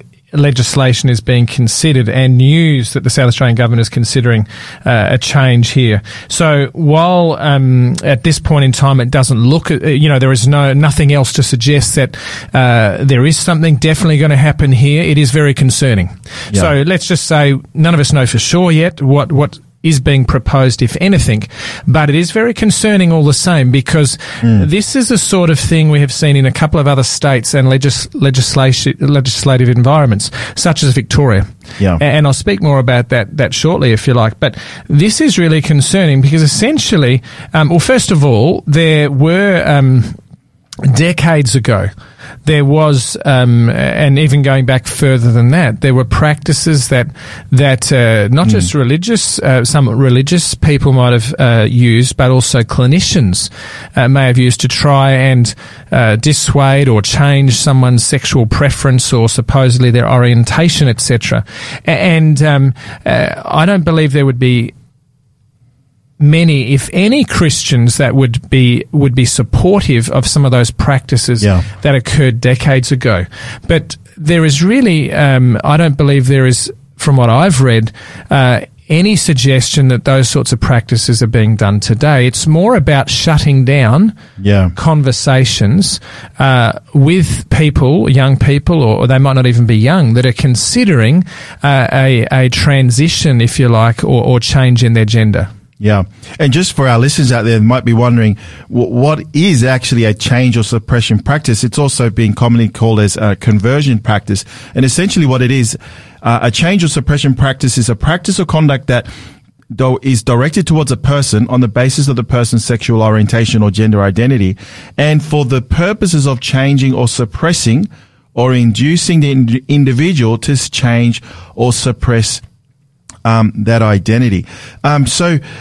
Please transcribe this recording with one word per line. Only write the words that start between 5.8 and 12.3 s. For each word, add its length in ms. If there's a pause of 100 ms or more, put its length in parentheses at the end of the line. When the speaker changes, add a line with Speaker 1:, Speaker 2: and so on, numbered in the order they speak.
Speaker 1:
So 420
while, 640
um, 640
at 220
this 160
point 240
in 80
time 300
it 100
doesn't 260
look, 320
uh, 180
you 200
know, 120
there 120
is 160
no, 240
nothing 400
else 220
to 100
suggest 520
that, 200 (380)